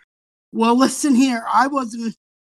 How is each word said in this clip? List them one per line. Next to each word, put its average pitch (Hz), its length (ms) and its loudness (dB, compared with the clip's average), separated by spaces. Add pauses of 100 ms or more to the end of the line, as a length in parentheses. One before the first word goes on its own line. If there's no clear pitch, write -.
(520)
"Well, 226 260 2
listen 269 360 2
here. 240 380 0
I 226 140 2
wasn't 240 500 -6 (440)